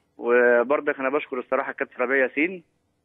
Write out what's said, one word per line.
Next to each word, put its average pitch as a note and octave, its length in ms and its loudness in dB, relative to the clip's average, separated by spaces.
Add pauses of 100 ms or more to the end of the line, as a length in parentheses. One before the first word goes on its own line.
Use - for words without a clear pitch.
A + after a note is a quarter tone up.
(160)
وبرضك B2 840 2
أنا C3+ 100 -4
بشكر C#3 300 -4
الصراحة C3 320 -4
الكابتن - 320 -6
ربيع C3 140 0
ياسين D3+ 460 -2 (420)